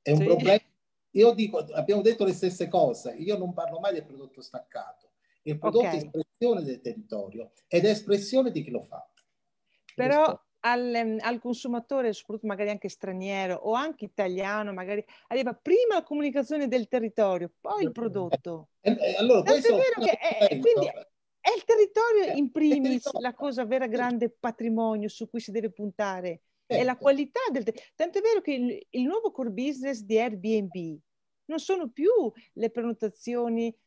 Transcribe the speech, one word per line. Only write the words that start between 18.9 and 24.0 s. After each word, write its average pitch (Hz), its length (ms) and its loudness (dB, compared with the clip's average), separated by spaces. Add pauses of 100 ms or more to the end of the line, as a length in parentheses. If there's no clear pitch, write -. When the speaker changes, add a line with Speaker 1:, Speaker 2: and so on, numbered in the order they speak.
Speaker 1:
eh, - 240 0
allora, 214 280 6
Speaker 2:
Tanto - 80 4
è 285 100 6
Speaker 1:
questo 466 140 6
Speaker 2:
vero 508 300 2
che - 120 4
è, 302 200 -2
è, 208 100 6
Speaker 1:
è - 120 2
Speaker 2:
quindi 240 280 4
è - 680 -4
il 381 100 -6
territorio 427 580 4 (100)
Speaker 1:
Eh, 269 40 -2
Speaker 2:
in 285 80 2
Speaker 1:
il 247 60 -6
Speaker 2:
primis 302 300 4 (220)
Speaker 1:
territorio. - 160 -4
Speaker 2:
la 240 140 -4
cosa 254 320 -4
vera, 254 200 0
Speaker 1:
Sì. 220 60 -6
Speaker 2:
grande 240 380 0